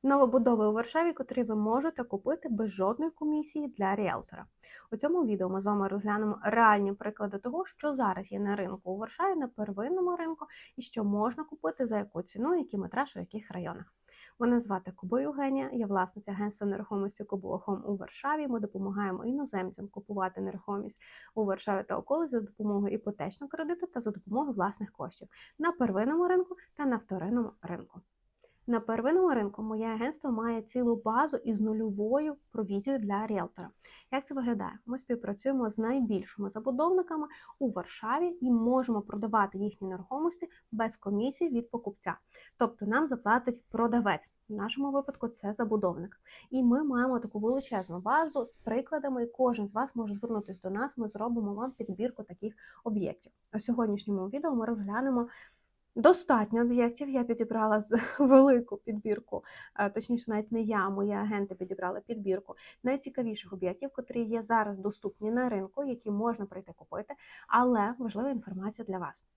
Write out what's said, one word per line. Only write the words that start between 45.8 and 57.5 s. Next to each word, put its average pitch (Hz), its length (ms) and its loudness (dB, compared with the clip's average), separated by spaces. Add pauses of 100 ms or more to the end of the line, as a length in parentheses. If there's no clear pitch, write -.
І 262 120 2
ми 247 200 6
маємо 254 360 2
таку 220 200 -6
величезну 214 640 -2
базу 277 440 2
з - 120 -10
прикладами, 254 680 -2
і 233 40 -2
кожен 233 420 2
з 202 60 -12
вас 254 220 -2
може 214 180 -4
звернутися 208 540 -4
до - 20 -4
нас, 240 280 -4
ми 226 100 -2
зробимо 214 460 -2
вам 247 180 -6
підбірку 214 500 -6
таких 202 320 -10 (300)
об'єктів. 208 480 -4 (220)
У 214 40 -2
сьогоднішньому 208 680 0
відео 285 260 -2
ми 226 120 0
розглянемо 233 600 0 (680)
достатньо 233 640 6
об'єктів. 240 480 2
Я 262 160 0
підібрала 226 560 2